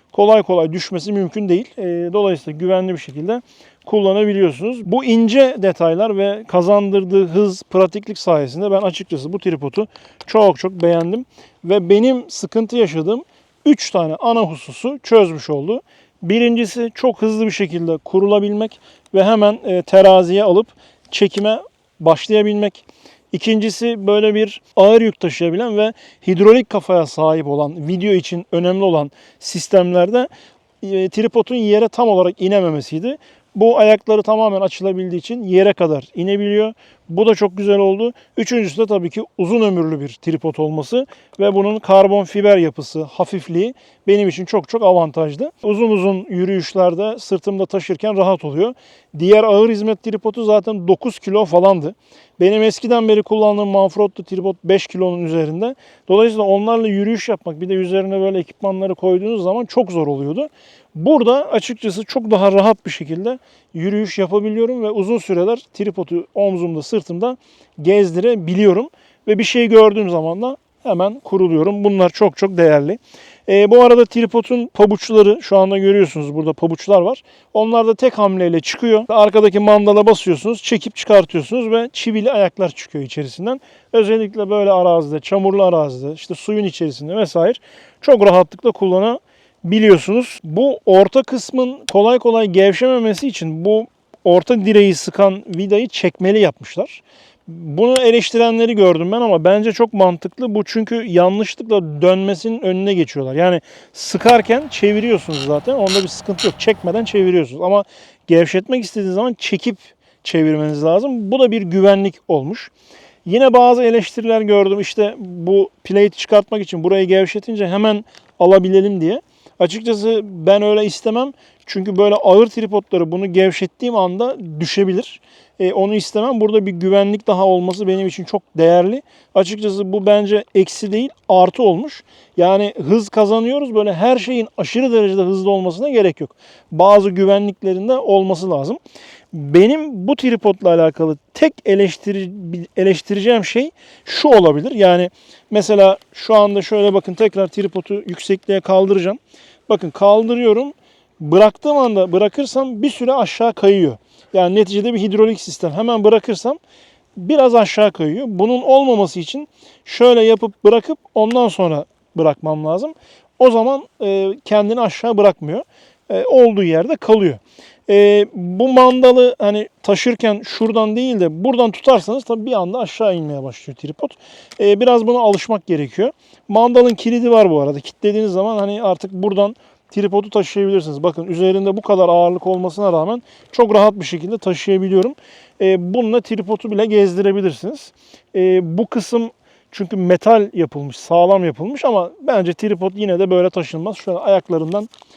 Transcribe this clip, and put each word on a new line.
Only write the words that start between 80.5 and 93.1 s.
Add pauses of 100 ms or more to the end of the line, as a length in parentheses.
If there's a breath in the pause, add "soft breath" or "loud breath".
çekip
çıkartıyorsunuz
ve
çivili
ayaklar
çıkıyor
içerisinden. (320 soft breath)
Özellikle
böyle
arazide,
çamurlu
arazide,
işte
suyun
içerisinde
vesaire (480 soft breath)
çok
rahatlıkla
kullanabiliyorsunuz.
Bu
orta
kısmın (140)
kolay
kolay
gevşememesi